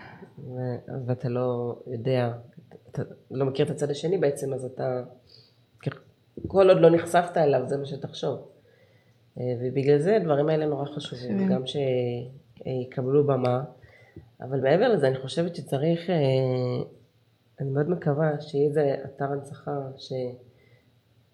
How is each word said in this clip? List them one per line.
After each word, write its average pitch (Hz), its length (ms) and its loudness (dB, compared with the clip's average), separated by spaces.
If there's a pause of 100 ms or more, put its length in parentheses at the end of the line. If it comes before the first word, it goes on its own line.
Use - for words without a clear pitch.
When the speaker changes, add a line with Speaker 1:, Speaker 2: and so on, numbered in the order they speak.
(500)
Speaker 1:
ו-, 127 260 -4 (300)
ואתה 127 240 -2
לא 120 580 -2
יודע, 123 440 0 (600)
אתה - 100 -6 (300)
לא 131 140 0
מכיר 135 200 0
את 156 60 -6
הצד 143 200 -2
השני 170 260 -2
בעצם, 143 360 0
אז 127 120 -6
אתה, 127 380 -6 (760)
כ-, - 100 -4 (580)
כל 185 220 6
עוד 185 80 8
לא 165 120 10
נחשפת 170 480 2
אליו, 139 300 4
זה 139 100 -2
מה 139 80 -4
שתחשוב. 135 540 -6 (1000)
אה, 123 40 -4 (160)
ובגלל 135 400 4
זה 185 160 4
הדברים 151 340 2
האלה 156 160 2
נורא 143 200 -2
חשובים, 147 520 -6
Speaker 2:
חשובים. 190 120 2
Speaker 1:
גם 131 160 2
שיקבלו 127 1600 -2
במה. 127 360 2 (800)
אבל 131 200 -4
מעבר 170 280 4
לזה, 151 180 4
אני 131 100 2
חושבת 165 380 -4
שצריך, 160 540 -2
אה, 180 60 2 (1500)
אני 139 80 -4
מאוד 147 200 0
מקווה 156 520 0
שיהיה 143 260 0
איזה 143 280 2 (100)
אתר - 200 -6
הנצחה, 143 520 -8 (200)
ש-, - 160 -12 (1200)